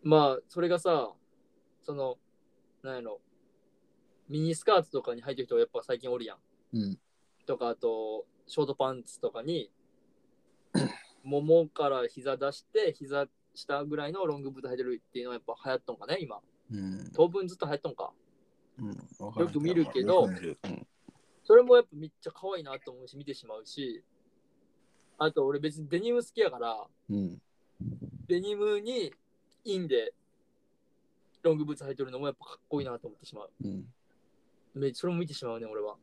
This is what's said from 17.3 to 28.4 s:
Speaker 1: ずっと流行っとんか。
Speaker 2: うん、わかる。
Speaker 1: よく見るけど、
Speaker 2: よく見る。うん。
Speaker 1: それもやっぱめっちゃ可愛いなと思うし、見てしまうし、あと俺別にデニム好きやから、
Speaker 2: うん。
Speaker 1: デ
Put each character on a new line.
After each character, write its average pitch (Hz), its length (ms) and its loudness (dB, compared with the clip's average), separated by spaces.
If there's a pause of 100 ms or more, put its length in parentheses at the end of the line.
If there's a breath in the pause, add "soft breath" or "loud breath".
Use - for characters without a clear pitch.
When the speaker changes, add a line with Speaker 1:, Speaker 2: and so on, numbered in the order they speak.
Speaker 1:
ず 180 80 -10
っ - 40 -20
と 170 80 -2
流 151 60 -2
行 143 60 -2
っ - 20 -6
と 151 100 -6
ん - 40 -12
か。 - 180 -8 (680)
Speaker 2:
う 127 60 -8
ん、 107 40 -6 (300)
わ 104 140 -10
か 143 80 -4
る。 170 60 4
Speaker 1:
よ 165 60 -6
く 147 80 -2
見 170 140 0
る 165 180 4
け 127 100 0
ど、 180 200 6
Speaker 2:
よ 110 60 4
く - 40 -2
見 87 80 -6
る。 82 240 -8
う - 40 -8
ん。 - 180 -10 (580)
Speaker 1:
そ 214 100 8
れ 247 80 12
も 247 140 8
や 240 60 8
っ - 20 2
ぱ - 80 -12
め 151 140 -12
っ 151 40 -12 (100)
ち - 80 -12
ゃ - 20 -8
可 - 240 -12
愛 170 80 -8
い - 20 -12
な 135 140 -10
と 131 140 -14
思 127 100 -18
う 123 60 -18
し、 135 100 -20
見 143 60 -14
て 139 100 -8
し 123 120 -18
ま 110 120 -12
う 110 80 -16
し、 123 360 -8 (1160)
あ 156 120 4
と 156 140 2
俺 143 160 0
別 151 180 -4
に 151 100 -10
デ 170 120 0
ニ 233 120 0
ム 240 120 2
好 - 60 -16
き - 100 -4
や 202 100 4
か - 80 -12
ら、 117 280 -4 (240)
Speaker 2:
う 101 60 -2
ん。 92 220 -4 (880)
Speaker 1:
デ 175 140 0